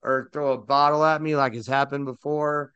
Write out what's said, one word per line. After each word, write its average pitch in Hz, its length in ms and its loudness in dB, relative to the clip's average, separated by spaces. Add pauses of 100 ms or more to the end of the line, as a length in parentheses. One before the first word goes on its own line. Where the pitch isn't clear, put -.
or 131 320 -2
throw 143 200 -2
a 123 40 -2
bottle 143 480 2
at 156 160 2
me 156 140 -2
like 131 180 2
has 110 140 -10
happened 139 380 -2
before 147 720 -4